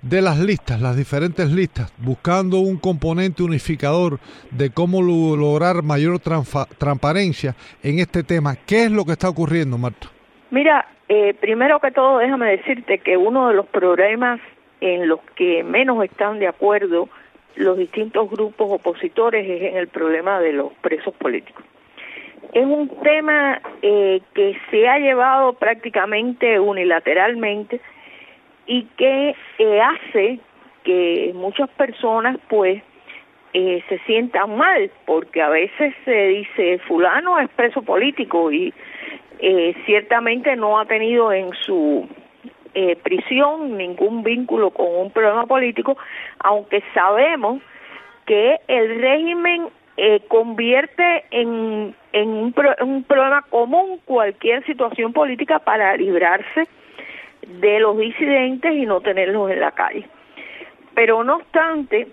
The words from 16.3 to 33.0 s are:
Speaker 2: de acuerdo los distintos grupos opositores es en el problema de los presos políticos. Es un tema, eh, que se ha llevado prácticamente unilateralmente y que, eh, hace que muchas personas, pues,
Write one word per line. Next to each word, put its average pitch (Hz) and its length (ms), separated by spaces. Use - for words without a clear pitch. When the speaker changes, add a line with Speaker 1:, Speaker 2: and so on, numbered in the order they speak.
Speaker 2:
de 190 80
acuerdo 190 600
los 190 220
distintos 214 520
grupos 214 420
opositores 202 800
es 180 140
en 185 140
el 175 120
problema 165 500
de 160 140
los 143 180
presos 160 340
políticos. - 500
Es 247 120
un 294 220
tema, 302 560
eh, 196 400
que 196 240
se 220 160
ha 262 100
llevado 262 560
prácticamente 226 1040
unilateralmente 202 1200
y 240 180
que, 269 380
eh, 214 240
hace 240 580
que 180 520
muchas 202 360
personas, 233 680
pues, 202 320